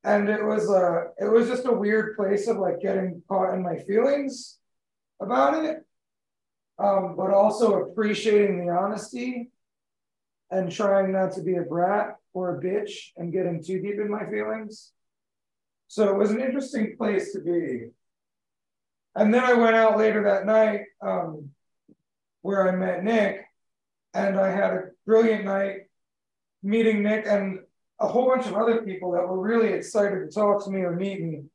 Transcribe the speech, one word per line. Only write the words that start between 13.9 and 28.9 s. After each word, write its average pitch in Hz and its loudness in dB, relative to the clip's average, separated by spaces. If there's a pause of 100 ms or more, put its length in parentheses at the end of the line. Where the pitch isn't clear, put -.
in 208 -4
my 214 -6
feelings. 214 -8 (960)
So 208 2
it 196 0
was 208 2
an 240 0
interesting 262 -4
place 208 -2
to - -8
be. 147 -4 (1200)
And 214 2
then 247 4
I 247 4
went 226 4
out 220 6
later 214 2
that 196 0
night, 214 2 (180)
um, 165 -6 (880)
where 190 2
I 185 2
met 185 -2
Nick, 208 0 (680)
and 196 0
I 190 2
had 185 0
a - -6 (160)
brilliant 220 4
night 196 -4 (760)
meeting 214 2
Nick 214 0
and 196 0 (400)
a - 0
whole 254 2
bunch 254 2
of 185 -6
other 226 2
people 185 -6